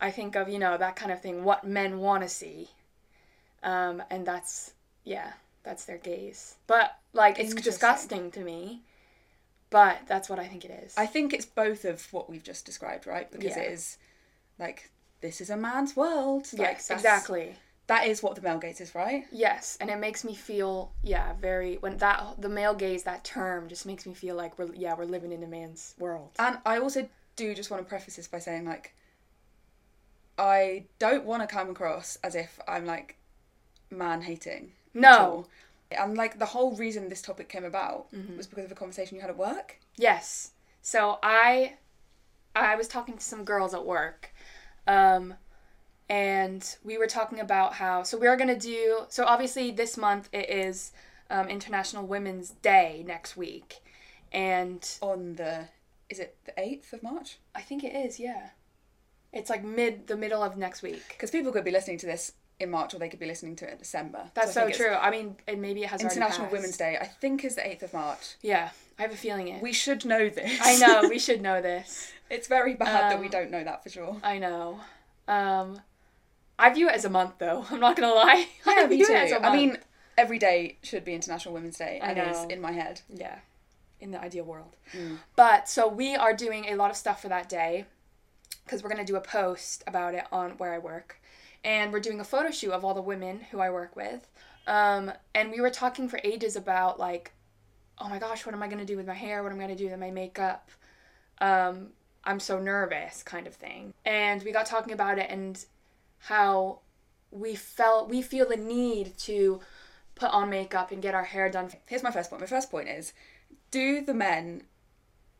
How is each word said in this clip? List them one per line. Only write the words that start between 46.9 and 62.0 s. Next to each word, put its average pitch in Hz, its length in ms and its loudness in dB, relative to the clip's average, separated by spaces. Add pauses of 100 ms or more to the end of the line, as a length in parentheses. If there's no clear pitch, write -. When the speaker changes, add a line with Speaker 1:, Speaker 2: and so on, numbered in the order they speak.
Speaker 1:
were 220 100 2
talking 220 340 -4
about 190 340 2
how, 185 280 0
so 202 140 -4
we 233 100 4
are 247 100 8
gonna 254 220 2
do, 226 500 0
so 247 160 0
obviously 247 460 2
this 226 260 -4
month 202 360 0
it 202 160 -4
is, 190 440 -4 (360)
um, 190 200 -2
International 196 580 -6
Women's 190 440 -6
Day 170 560 6
next 170 300 -12
week, - 440 -12 (520)
and 180 560 -2 (140)
Speaker 2:
On 185 320 -4
the, 165 340 -8 (400)
is 190 100 -12
it - 260 -14
the - 140 -12
eighth 262 340 -8
of 226 100 -14
March? 277 360 -12 (160)
Speaker 1:
I - 80 -12
think 285 220 -10
it 254 100 -8
is, 262 240 -6
yeah. 233 320 -10 (800)
It's, 214 180 -8
like, 208 120 -4
mid, 220 460 -2
the 214 80 -4
middle 214 260 -2
of 190 140 -2
next 185 260 -8
week. - 360 -12
Speaker 2:
'Cause 214 120 -8
people 277 220 -2
could 208 120 0
be 180 60 -2
listening 190 280 -2
to 180 80 -12